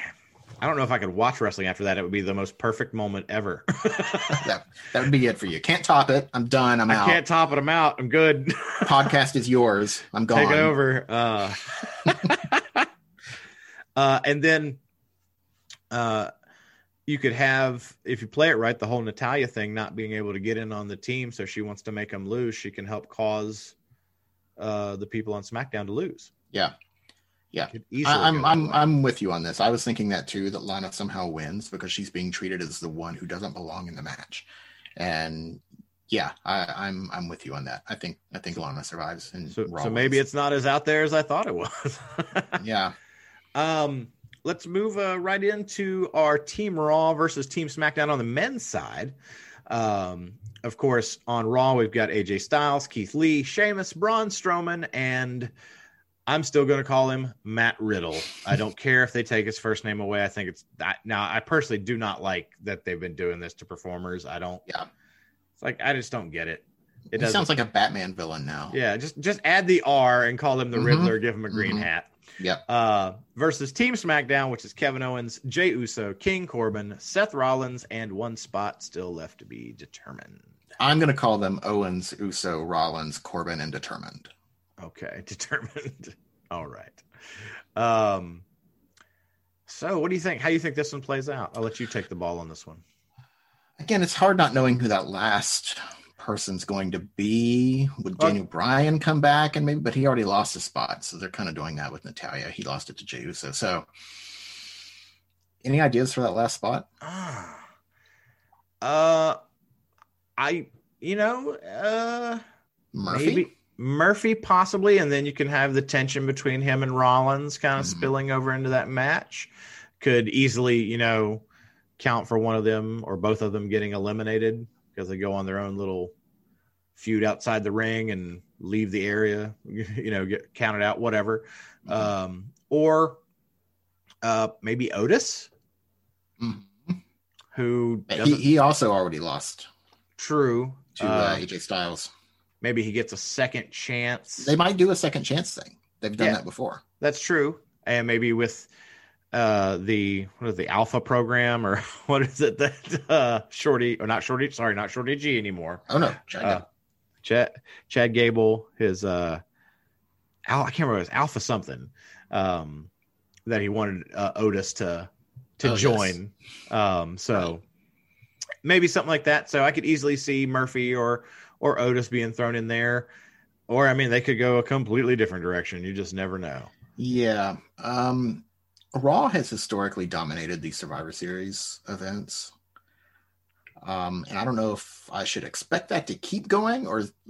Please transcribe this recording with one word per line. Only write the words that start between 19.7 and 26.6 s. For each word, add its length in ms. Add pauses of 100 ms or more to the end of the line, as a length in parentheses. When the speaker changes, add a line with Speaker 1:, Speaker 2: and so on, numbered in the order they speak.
Speaker 1:
not 200
being 180
able 200
to 80
get 160
in 160
on 160
the 80
team. 340
So 140
she 180
wants 200
to 100
make 200
'em 160
lose. 280
She 140
can 140
help 240
cause, 680 (840)
uh, 380
the 100
people 280
on 80
SmackDown 440
to 60
lose. 400 (180)
Speaker 2:
Yeah. 220 (800)